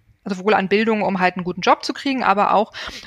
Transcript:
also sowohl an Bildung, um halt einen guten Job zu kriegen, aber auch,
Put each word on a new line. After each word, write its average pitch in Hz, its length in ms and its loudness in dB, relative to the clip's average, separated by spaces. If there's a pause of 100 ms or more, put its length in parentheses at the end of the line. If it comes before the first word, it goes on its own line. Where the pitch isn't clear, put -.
(240)
also 190 160 -6
sowohl 196 140 2
an 190 140 2
Bildung, 214 340 2
um 185 180 -2
halt 180 180 2
einen 180 60 -6
guten 180 180 -6
Job 269 220 2
zu 277 100 -6
kriegen, 262 300 -4
aber 196 300 2
auch, 208 180 2 (360)